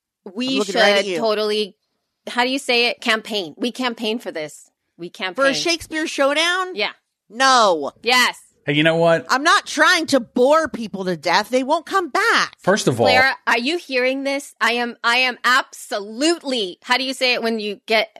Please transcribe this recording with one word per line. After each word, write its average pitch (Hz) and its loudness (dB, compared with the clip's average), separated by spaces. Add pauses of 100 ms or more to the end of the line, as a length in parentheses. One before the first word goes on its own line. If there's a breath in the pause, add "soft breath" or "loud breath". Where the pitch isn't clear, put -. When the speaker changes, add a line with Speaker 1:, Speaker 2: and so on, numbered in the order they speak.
(340)
Speaker 1:
We 247 -6
Speaker 2:
I'm 269 -2
looking 277 -2
Speaker 1:
should 240 2
Speaker 2:
right 202 4
at 302 0
you. 269 -4
Speaker 1:
totally, 214 -2 (500)
how 240 -2
do 254 -2
you 269 -2
say 240 0
it? - -6
Campaign. 208 -4
We 240 -4
campaign 233 -6
for 208 -10
this. 151 -12 (280)
We 170 -12
campaign. 185 -8 (100)
Speaker 2:
For 269 4
a 269 0
Shakespeare 320 -4
showdown? 339 0
Speaker 1:
Yeah. 202 -4 (380)
Speaker 2:
No. 220 2 (100)
Speaker 1:
Yes. 240 2 (280)
Speaker 3:
Hey, 147 0
you 151 2
know 165 4
what? 165 2
Speaker 2:
I'm 262 0
not 370 4
trying 320 2
to 269 2
bore 285 2
people 196 -10
to 180 -2
death. 175 0
They 254 2
won't 311 -2
come 370 -2
back. 349 0
Speaker 3:
First 190 0
of 117 0
all, 110 4
Speaker 1:
Clara, 262 4 (140)
are 233 2
you 285 -2
hearing 262 -2
this? 277 -6
I 220 0
am, 240 -4
I 233 2
am 254 0
absolutely, 240 -2
how 254 0
do 262 -4
you 262 -6
say 247 0
it 220 -2
when 226 -2
you 208 -8
get 220 0 (120)